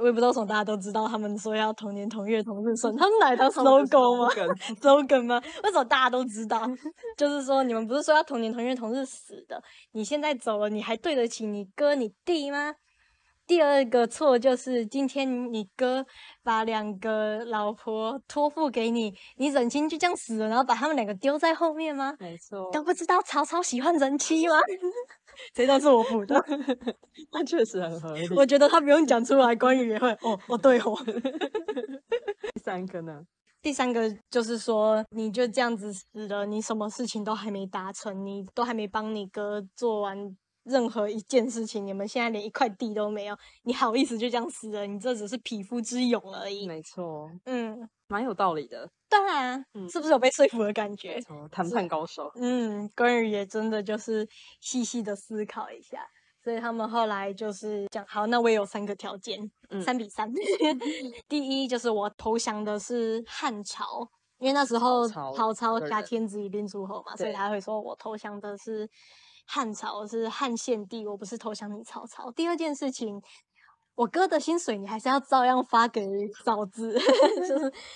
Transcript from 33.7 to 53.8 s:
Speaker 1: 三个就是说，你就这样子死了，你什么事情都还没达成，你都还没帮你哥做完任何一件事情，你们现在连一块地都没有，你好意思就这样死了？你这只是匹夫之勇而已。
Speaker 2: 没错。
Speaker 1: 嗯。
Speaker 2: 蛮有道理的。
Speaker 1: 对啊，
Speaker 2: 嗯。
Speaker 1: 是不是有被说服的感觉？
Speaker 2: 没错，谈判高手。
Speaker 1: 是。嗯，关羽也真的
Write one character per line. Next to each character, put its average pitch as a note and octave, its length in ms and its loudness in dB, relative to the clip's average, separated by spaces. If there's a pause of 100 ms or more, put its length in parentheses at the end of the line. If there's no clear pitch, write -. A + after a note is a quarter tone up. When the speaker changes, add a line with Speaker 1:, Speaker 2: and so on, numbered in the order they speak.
Speaker 1:
三 B3+ 180 0
个 A3+ 240 0 (160)
就 A#3+ 120 0
是 A3+ 160 -4
说， G#3+ 520 2
你 A3 220 -4
就 B3 160 0
这 B3 120 -2
样 A#3+ 140 0
子 G3+ 180 -8
死 G#3 360 -12
了， G3+ 160 -4
你 G#3 160 -4
什 A3 160 -4
么 G#3+ 140 -4
事 A#3+ 160 -6
情 G#3 180 -6
都 G#3+ 100 -2
还 G#3 160 -8
没 G3 160 -6
达 F#3+ 260 -8
成， G3 340 -10
你 G3 280 -10
都 A#3+ 80 -2
还 A#3+ 120 -4
没 G#3+ 120 -4
帮 G#3+ 280 -4
你 G3+ 120 -8
哥 G#3 480 -6
做 A3 280 -2
完 G3 340 -8 (280)
任 A#3+ 240 2
何 G#3+ 200 -2
一 G#3+ 140 -6
件 B3 260 2
事 A3 180 -6
情， G3+ 200 -6
你 G3 60 -6
们 G3 140 -6
现 A#3+ 160 -4
在 A#3 80 -2
连 G#3 140 -6
一 G#3+ 60 -8
块 B3+ 180 0
地 G#3+ 240 -6
都 G#3 180 -2
没 G3+ 160 -6
有， G#3 100 -8 (260)
你 A#3+ 100 -2
好 B3 240 2
意 C4+ 80 4
思 A#3 140 -4
就 A#3+ 100 -2
这 A#3+ 80 -2
样 A#3 140 -4
死 A3 200 -14
了？ G3+ 160 -6
你 G3+ 120 -8
这 B3 160 -4
只 G#3 120 -8
是 A3+ 120 -8
匹 G#3+ 240 -10
夫 A#3+ 180 -6
之 A#3+ 240 -4
勇 A#3+ 160 2 (140)
而 G3 160 -8
已。 G3+ 160 -8
Speaker 2:
没 D#3+ 160 -10
错。 D#3+ 480 -10 (160)
Speaker 1:
嗯。 A#3 420 -6 (220)
Speaker 2:
蛮 G#3 140 -4
有 A#3+ 80 -4
道 F3+ 220 0
理 D3 120 -6
的。 A#2+ 220 -14 (200)
Speaker 1:
对 G#4 100 6 (120)
啊， C4 260 -2 (180)
Speaker 2:
嗯。 F#3+ 140 -10
Speaker 1:
是 E4+ 100 -6
不 D4+ 80 -4
是 D#4 60 6
有 C4 60 8
被 B3+ 120 4
说 C#4 180 6
服 A#3 140 -2
的 G#3 100 0
感 G#3 240 -4
觉？ - 200 -10
Speaker 2:
没 B3 60 -8
错， D3+ 280 -16
谈 F3 200 -4
判 G#3 180 0
高 E3 180 -4
手。 D3+ 280 -12
Speaker 1:
是。 A#3+ 80 -10
嗯， A3 540 -2
关 A#3+ 260 4
羽 A3 80 0
也 G3+ 140 -2
真 A3 260 -4
的 G#3+ 120 -2